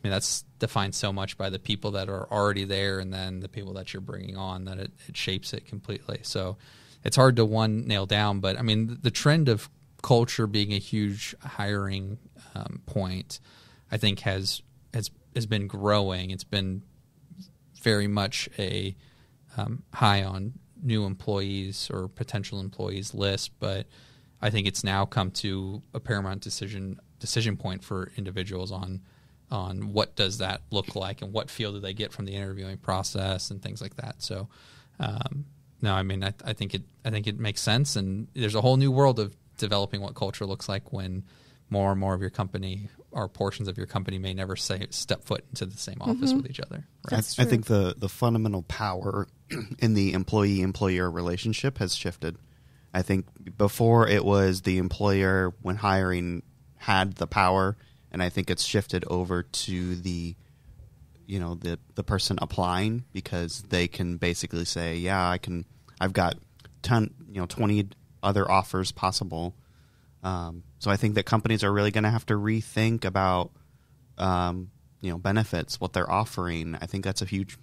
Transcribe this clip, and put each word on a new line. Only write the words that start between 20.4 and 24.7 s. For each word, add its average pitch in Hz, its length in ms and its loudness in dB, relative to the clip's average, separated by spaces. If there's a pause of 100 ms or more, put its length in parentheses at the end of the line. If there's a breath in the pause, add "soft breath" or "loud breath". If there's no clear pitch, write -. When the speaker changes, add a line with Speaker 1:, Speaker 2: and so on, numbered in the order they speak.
Speaker 1:
new 110 220 0
employees 98 880 -4
or 95 160 -6
potential - 520 -6
employees 98 540 -6
list, 98 440 0
but 98 280 -4 (560 soft breath)
I 107 80 2
think 101 160 2
it's - 180 0